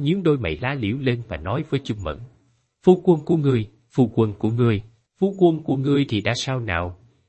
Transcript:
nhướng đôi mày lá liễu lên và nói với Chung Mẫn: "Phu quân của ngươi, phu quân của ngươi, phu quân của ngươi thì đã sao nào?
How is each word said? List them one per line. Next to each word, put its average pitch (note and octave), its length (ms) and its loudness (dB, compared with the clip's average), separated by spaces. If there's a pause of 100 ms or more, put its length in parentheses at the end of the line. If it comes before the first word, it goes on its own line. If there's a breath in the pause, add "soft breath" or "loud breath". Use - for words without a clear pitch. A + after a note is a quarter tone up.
nhướng F3 220 0
đôi D3+ 140 4
mày E2+ 240 -4
lá C3 120 -4
liễu A#2+ 240 -2
lên B2 300 -2
và E2 100 -8
nói G2 320 -4
với C#3 140 0
Chung A2 200 -6
Mẫn: D#2 140 -6 (680)
"Phu F3+ 180 8
quân E3+ 220 4
của E3+ 120 2
ngươi, C3 300 0 (280)
phu A#2+ 200 2
quân A2 240 2
của G#2+ 100 0
ngươi, A#2 320 2 (380)
phu F#3+ 200 0
quân E3 240 4
của D3 120 -2
ngươi C#3 340 0
thì G#2 120 -2
đã G2+ 140 -2
sao C3 240 -4
nào? F2+ 380 -4 (320)